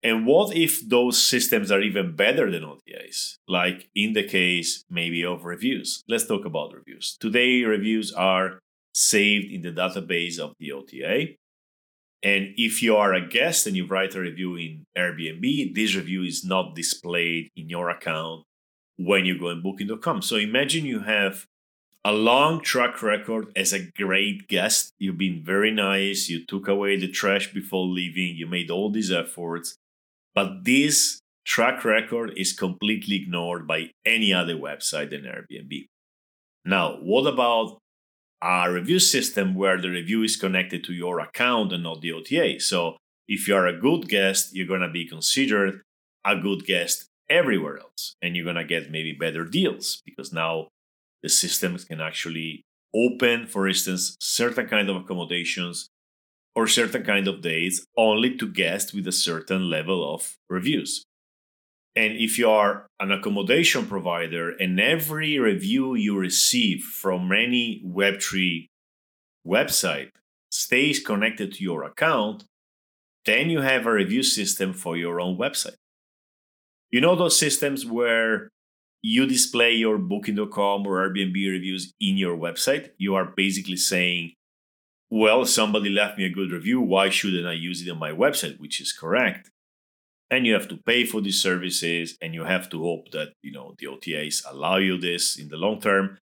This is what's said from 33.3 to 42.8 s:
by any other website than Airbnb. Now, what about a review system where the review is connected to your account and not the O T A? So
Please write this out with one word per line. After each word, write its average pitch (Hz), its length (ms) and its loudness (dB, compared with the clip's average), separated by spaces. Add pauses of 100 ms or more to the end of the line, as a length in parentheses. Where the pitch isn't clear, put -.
by 82 240 -2 (140)
any 110 280 4
other 85 220 0
website 73 540 -6
than 71 140 -10
Airbnb. 65 640 -12 (760)
Now, 87 380 0
what 110 240 2
about 120 540 2 (600)
a 90 300 2
review 98 280 2
system 101 560 2
where 92 260 2
the 90 80 -2
review 90 320 -2
is 110 160 0
connected 92 460 -2
to 90 100 -8
your 87 260 -4
account 110 540 0
and 87 100 -6
not 80 180 -10
the 82 120 -6
O 80 80 -10
T 143 180 -2
A? 143 200 0
So 85 380 0 (300)